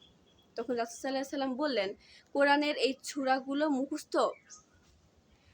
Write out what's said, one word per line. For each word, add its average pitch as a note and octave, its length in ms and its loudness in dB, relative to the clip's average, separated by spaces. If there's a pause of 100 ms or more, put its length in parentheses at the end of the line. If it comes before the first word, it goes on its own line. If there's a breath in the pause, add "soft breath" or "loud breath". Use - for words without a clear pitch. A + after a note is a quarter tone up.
(560)
তখন A#3+ 180 -4
রাসূল A#3 220 -4
সাল্লাল্লাহু C#4 120 -6
আলাইহি C4+ 220 -4
সাল্লাম C4+ 240 -2
বললেন, A3+ 400 0 (380 soft breath)
"কোরআনের C#4+ 440 4
এই C4 260 2
সূরাগুলো C#4 680 0
মুখস্থ, C#4+ 480 -2 (1400 soft breath)